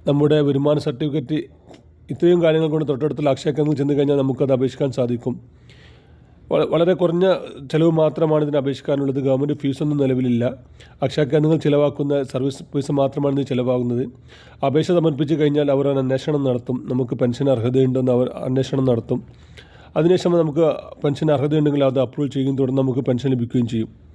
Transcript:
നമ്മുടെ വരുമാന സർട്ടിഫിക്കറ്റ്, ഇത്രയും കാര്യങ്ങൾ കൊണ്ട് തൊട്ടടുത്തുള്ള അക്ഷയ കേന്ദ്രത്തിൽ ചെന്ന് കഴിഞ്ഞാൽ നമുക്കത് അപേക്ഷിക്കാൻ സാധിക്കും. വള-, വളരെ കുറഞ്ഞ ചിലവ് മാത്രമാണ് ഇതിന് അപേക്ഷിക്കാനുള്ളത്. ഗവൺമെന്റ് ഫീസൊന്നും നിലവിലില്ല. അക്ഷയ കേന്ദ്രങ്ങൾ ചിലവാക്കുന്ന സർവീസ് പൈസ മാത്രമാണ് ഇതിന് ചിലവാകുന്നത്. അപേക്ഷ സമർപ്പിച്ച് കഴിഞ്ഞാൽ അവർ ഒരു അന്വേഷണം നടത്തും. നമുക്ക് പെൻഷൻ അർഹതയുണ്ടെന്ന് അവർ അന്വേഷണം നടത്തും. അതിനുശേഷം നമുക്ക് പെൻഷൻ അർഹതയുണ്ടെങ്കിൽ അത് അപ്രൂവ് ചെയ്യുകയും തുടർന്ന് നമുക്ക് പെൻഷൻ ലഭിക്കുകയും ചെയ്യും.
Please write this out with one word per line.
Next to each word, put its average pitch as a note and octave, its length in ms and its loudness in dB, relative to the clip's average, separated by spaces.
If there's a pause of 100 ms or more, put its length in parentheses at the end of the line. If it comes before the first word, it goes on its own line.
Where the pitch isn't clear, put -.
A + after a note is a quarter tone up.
നമ്മുടെ D3 340 4
വരുമാന C#3+ 380 2
സർട്ടിഫിക്കറ്റ്, D3 680 -4 (680)
ഇത്രയും F3 320 4
കാര്യങ്ങൾ D#3+ 260 4
കൊണ്ട് D#3 200 0
തൊട്ടടുത്തുള്ള C#3+ 420 0
അക്ഷയ C3+ 200 0
കേന്ദ്രത്തിൽ D3 280 0
ചെന്ന് C#3+ 160 0
കഴിഞ്ഞാൽ C#3+ 220 2
നമുക്കത് C3+ 360 0
അപേക്ഷിക്കാൻ C3 400 0
സാധിക്കും. A#2+ 480 -4 (1120)
വള-, D#3 160 2
വളരെ E3+ 260 2
കുറഞ്ഞ F3 400 2 (380)
ചിലവ് D#3+ 180 4
മാത്രമാണ് D#3 520 2
ഇതിന് D3 140 -2
അപേക്ഷിക്കാനുള്ളത്. C#3 600 -2
ഗവൺമെന്റ് C3+ 380 0
ഫീസൊന്നും D3 440 -2
നിലവിലില്ല. B2+ 560 0 (480)
അക്ഷയ C#3 220 0
കേന്ദ്രങ്ങൾ D3+ 340 2
ചിലവാക്കുന്ന C#3+ 640 0
സർവീസ് C3+ 400 -4
പൈസ C#3+ 280 -6
മാത്രമാണ് C#3+ 440 0
ഇതിന് C#3 120 -2
ചിലവാകുന്നത്. B2 640 -2 (580)
അപേക്ഷ D3 200 2
സമർപ്പിച്ച് D#3+ 480 0
കഴിഞ്ഞാൽ D3 360 2
അവർ C3+ 180 2
ഒരു C#3 100 0
അന്വേഷണം C3+ 460 -2
നടത്തും. B2 460 -4
നമുക്ക് B2+ 240 -2
പെൻഷൻ B2+ 360 0
അർഹതയുണ്ടെന്ന് B2+ 600 2
അവർ B2 160 2
അന്വേഷണം C3 560 -2
നടത്തും. B2 400 0 (720)
അതിനുശേഷം F3 360 2
നമുക്ക് D#3+ 440 2 (280)
പെൻഷൻ D3+ 280 0
അർഹതയുണ്ടെങ്കിൽ C#3+ 520 2
അത് C3 160 2
അപ്രൂവ് C3 300 -2
ചെയ്യുകയും C3+ 280 -2
തുടർന്ന് C3+ 240 0
നമുക്ക് C3 160 0
പെൻഷൻ C3 320 -2
ലഭിക്കുകയും A#2+ 360 0
ചെയ്യും. A2+ 220 -4 (260)